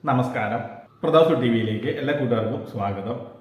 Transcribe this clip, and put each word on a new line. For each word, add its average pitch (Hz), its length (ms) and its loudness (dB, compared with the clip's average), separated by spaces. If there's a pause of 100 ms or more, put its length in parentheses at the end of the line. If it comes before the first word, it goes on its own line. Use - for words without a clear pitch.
നമസ്കാരം, 123 520 0 (420)
പ്രതാപ് 160 300 6 (100)
ടി 123 100 2
വിയിലേക്ക് 110 480 0
എല്ലാ 139 180 -2
കൂട്ടുകാർക്കും 113 420 0 (120)
സ്വാഗതം. 101 440 -4 (260)